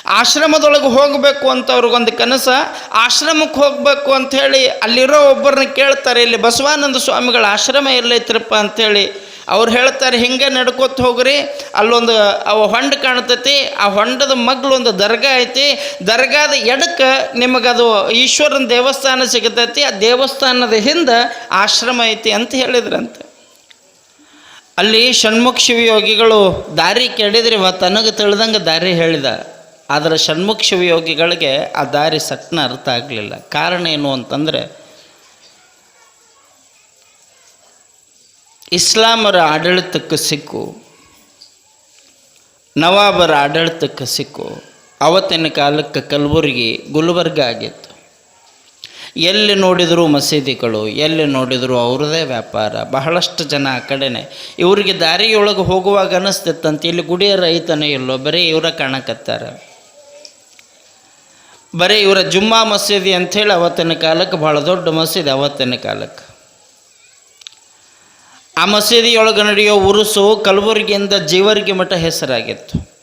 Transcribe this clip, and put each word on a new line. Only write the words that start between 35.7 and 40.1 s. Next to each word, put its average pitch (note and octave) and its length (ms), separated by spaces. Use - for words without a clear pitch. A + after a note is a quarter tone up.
ಇಸ್ಲಾಮರ G#3+ 680
ಆಡಳಿತಕ್ಕೆ E3 800